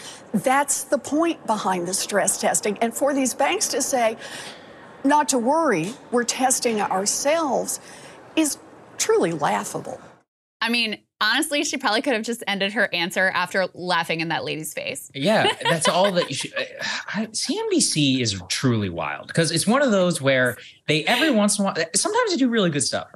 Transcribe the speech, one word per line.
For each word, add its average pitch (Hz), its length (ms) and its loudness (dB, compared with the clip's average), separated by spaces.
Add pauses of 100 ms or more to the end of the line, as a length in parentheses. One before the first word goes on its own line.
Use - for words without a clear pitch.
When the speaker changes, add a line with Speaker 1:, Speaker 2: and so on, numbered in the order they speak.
(320)
Speaker 1:
That's 262 520 2
the 285 140 0
point 311 480 0
behind 190 420 0
the 190 60 -4
stress - 460 0
testing. 208 380 0
And 226 160 0
for 294 180 2
these 269 220 0
banks 320 340 0
to - 140 -2
say, 233 340 0 (880)
"Not 294 260 4
to 269 80 2
worry, 240 560 2 (160)
we're 240 140 2
testing 247 560 0
ourselves," 208 1000 0 (540)
is 311 240 2 (400)
truly 311 340 2
laughable. 170 680 -4 (600)
Speaker 2:
I 226 100 0
mean, 226 280 -2 (220)
honestly, 262 440 0
she 294 120 -4
probably 214 260 0
could 269 120 0
have 214 80 0
just 233 260 -6
ended 196 240 0
her 208 200 0
answer 175 420 0
after 180 400 0
laughing 175 460 0
in 165 80 -4
that 151 140 -2
lady's 151 300 -6
face. - 420 -10
Speaker 3:
Yeah, 202 440 2
Speaker 2:
<laughs> - 40 -12
Speaker 3:
that's 165 240 0
all 196 260 4
that 175 180 0
you 139 40 -6
should. - 220 -8
I, - 100 -6 (480)
I, 214 180 -4
C - 260 -4
N 453 120 -2
B 359 80 2
C 139 420 2
is 104 280 -2
truly 113 400 0
wild 78 440 -8
'cause 165 200 0
it's 160 140 -2
one 254 160 4
of 262 100 2
those 180 280 2
where 131 360 2 (320)
they, 151 160 2
every 269 260 2
once 208 280 2
in 196 60 2
a - 20 0
while, 190 100 -4 (180)
sometimes 440 360 2
they 349 80 0
do 262 100 2
really 202 220 2
good 143 120 0
stuff. - 340 -4